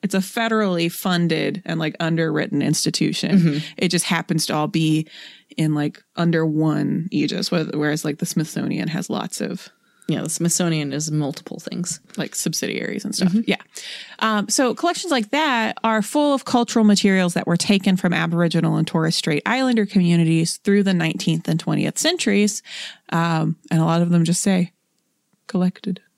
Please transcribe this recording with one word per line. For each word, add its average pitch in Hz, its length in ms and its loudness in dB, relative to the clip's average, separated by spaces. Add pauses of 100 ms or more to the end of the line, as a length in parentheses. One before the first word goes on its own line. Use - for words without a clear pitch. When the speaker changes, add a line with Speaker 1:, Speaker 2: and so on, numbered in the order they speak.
Speaker 1:
it's 202 140 -2
a 190 40 4
federally 196 720 0
funded 170 720 0
and, 170 140 -4
like, 156 200 -2
underwritten 160 640 0
institution. 160 720 0
Speaker 2:
Mm-hmm. 160 200 4 (200)
Speaker 1:
It 175 120 0
just 180 160 0
happens 165 420 -2
to 160 80 -2
all 151 120 0
be 156 400 0 (480)
in, 156 200 0
like, 147 260 -4 (140)
under 170 320 2
one 156 640 0
aegis, - 400 -2
whe-, 160 240 -2
whereas, 151 280 -2
like, 151 140 -4
the - 80 -4
Smithsonian - 600 -4
has - 220 -6
lots - 300 -6
of - 300 -8 (380)
Speaker 2:
Yeah, 156 140 -2
the - 80 -6
Smithsonian 160 640 -2
is 151 180 -6
multiple 147 480 -4
things. - 400 -8 (160)
Speaker 1:
like, - 180 -8
subsidiaries - 720 -6
and - 80 -6
stuff. 190 200 0
Speaker 2:
Mm-hmm. 226 120 2
Speaker 1:
Yeah. - 120 0 (600)
Um, 208 300 0
so 247 240 2
collections 339 380 -2
like 233 180 0
that 269 540 0
are 220 180 2
full 294 320 2
of 269 120 -2
cultural 240 400 2
materials 190 500 4
that 170 100 -2
were 175 120 2
taken 196 400 2
from 175 160 2
Aboriginal 165 640 2
and 160 100 0
Torres 165 280 0
Strait 151 300 -2
Islander 240 400 2
communities 170 720 4
through 202 260 2
the 190 100 2
nineteenth 165 540 0
and 165 120 0
twentieth - 400 -2
centuries. 208 640 0 (460)
Um, 165 480 0 (120)
and 170 100 2
a 160 60 4
lot 165 160 2
of 175 80 2
them 170 140 4
just 165 180 0
say, 185 300 2 (760)
"Collected." 185 540 -2 (160)